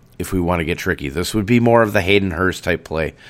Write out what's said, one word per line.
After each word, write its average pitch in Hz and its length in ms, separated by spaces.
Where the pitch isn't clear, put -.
if 87 140
we 92 80
want 85 200
to 80 40
get 82 140
tricky. 80 300
This 80 240
would 104 140
be 120 140
more 117 220
of 104 100
the 101 100
Hayden 98 300
Hurst 87 320
type 85 200
play. 80 300